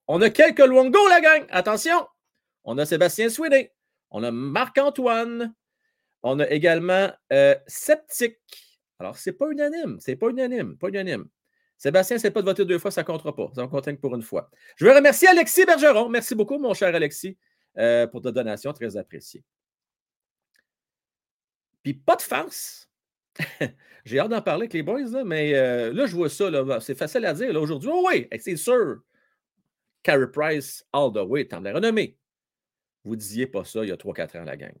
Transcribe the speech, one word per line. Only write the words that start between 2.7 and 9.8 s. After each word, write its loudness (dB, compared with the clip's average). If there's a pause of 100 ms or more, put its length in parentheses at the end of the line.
a 0
Sébastien 0
Sweeney. 0 (380)
On -8
a -4
Marc-Antoine. -2 (680)
On -2
a 2
également, 0 (200)
euh, 6 (140)
Sceptique. -6 (160)
Alors, -12
c'est -10
pas -4
unanime. -6